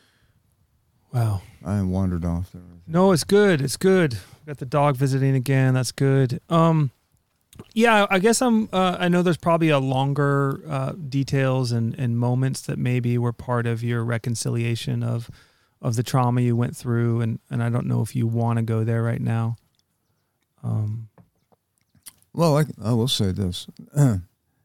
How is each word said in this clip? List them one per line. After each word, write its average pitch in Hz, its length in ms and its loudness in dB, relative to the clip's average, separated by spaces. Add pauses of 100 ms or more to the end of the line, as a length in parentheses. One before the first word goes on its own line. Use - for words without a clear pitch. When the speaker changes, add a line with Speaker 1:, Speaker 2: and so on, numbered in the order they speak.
(1120)
Speaker 1:
Wow. 110 300 -2 (220)
Speaker 2:
I 101 180 -2
wandered 92 420 -2
off 87 280 -4
there. 90 100 -20 (240)
Speaker 1:
No, 180 260 4
it's 151 120 0
good. 196 360 4
It's 135 160 -4
good. 180 420 2 (280)
Got 147 120 -12
the 143 80 -10
dog 143 300 2
visiting 135 380 2
again. 131 400 2
That's 127 180 -2
good. 135 560 2
Um, 165 420 2 (840)
yeah, 220 380 4
I 190 80 4
guess 220 240 4
I'm, 220 300 2
uh, 185 260 2
I 180 100 0
know 175 140 4
there's 175 140 2
probably 165 320 2
a 147 100 4
longer, 139 880 0
uh, 135 240 -4
details 135 800 -2
and, 117 280 -2
and 120 200 -2
moments 127 440 0
that - 160 -8
maybe 123 380 0
were 120 160 0
part 120 340 -4
of 117 160 -4
your 120 220 -2
reconciliation 117 1000 -4
of, 117 280 -6 (500)
of 120 160 -2
the 123 60 0
trauma 123 380 0
you 120 160 2
went 120 200 -2
through, 117 440 -2
and, 117 180 -4 (120)
and 123 120 -4
I 117 60 -2
don't 120 180 -2
know 120 160 -2
if 113 140 -6
you 120 100 0
wanna 117 360 0
go 110 220 -2
there 113 180 -2
right 117 180 -4
now. 117 360 -2 (1080)
Um, 110 440 -4 (1200)
Speaker 2:
Well, 151 260 2
I, 156 60 2 (180)
I 107 120 0
will 117 120 2
say 104 240 0
this. 90 380 -4 (260)
<clears throat> - 0 - (720)